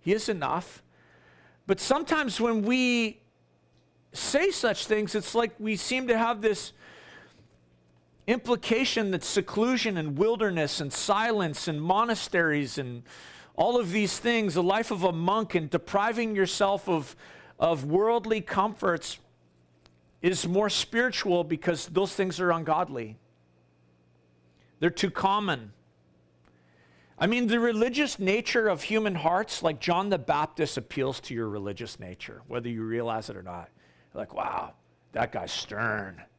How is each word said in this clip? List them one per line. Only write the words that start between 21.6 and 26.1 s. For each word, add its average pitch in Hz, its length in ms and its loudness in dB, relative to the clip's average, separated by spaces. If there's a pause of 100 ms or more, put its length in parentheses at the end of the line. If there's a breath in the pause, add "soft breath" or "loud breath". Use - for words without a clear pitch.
those 185 280 0
things 185 260 -2
are 180 100 2
ungodly. 156 680 -2 (1600 soft breath)
They're 170 100 4
too 175 220 -2
common. 185 600 -2 (1400 soft breath)